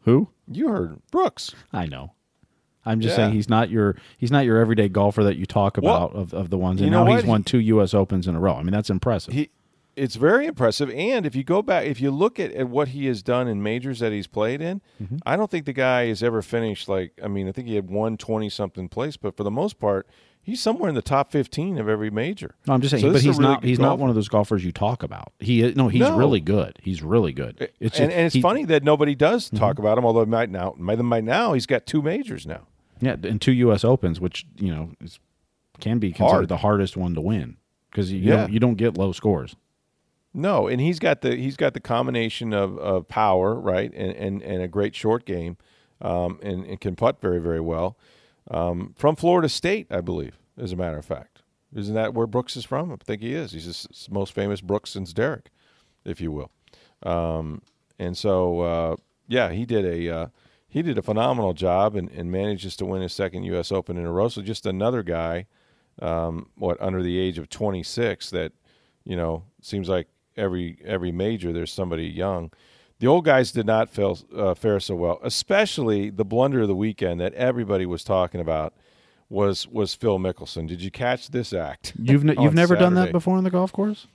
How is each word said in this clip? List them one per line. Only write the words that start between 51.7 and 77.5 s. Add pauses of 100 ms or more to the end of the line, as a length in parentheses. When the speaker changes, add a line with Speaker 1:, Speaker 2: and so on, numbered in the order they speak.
Speaker 2:
Isn't
that
where
Brooks
is
from?
I
think
he
is.
He's
the
s-,
s-,
most
famous
Brooks
since
Derek, (540)
if
you
will. (520)
Um, (360)
and
so,
uh, (320)
yeah,
he
did
a,
uh, (420)
he
did
a
phenomenal
job
and,
and
manages
to
win
his
second
U
S
Open
in
a
row.
So
just
another
guy, (540)
um,
what,
under
the
age
of
twenty-six
that, (520)
you
know, (180)
seems
like (280)
every,
every
major
there's
somebody
young. (500)
The
old
guys
did
not
feel, (180)
uh,
fare
so
well,
especially
the
blunder
of
the
weekend
that
everybody